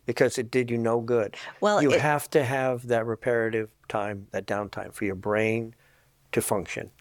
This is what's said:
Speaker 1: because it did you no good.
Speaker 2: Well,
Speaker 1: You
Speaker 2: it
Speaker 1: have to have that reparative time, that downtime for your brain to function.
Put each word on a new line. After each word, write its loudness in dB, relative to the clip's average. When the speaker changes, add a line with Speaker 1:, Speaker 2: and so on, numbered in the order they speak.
Speaker 1:
because 2
it -6
did 0
you 0
no 2
good. 0
Speaker 2:
Well, 4
Speaker 1:
You 4
Speaker 2:
it 4
Speaker 1:
have 0
to 4
have -2
that 0
reparative 0
time, -4
that -6
downtime -4
for -6
your -2
brain 0
to 2
function. -4